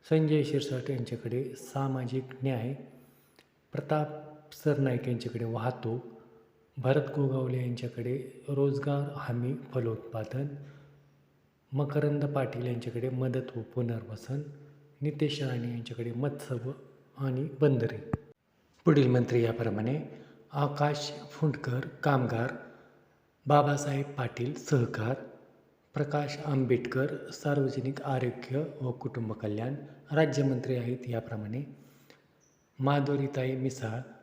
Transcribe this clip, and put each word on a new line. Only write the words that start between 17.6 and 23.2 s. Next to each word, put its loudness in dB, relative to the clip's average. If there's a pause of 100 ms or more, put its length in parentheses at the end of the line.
बंदरे. 4 (720)
पुढील 8
मंत्री 4
याप्रमाणे: 0 (500)
आकाश 0 (180)
फुंडकर, 0 (240)
कामगार. 4 (960)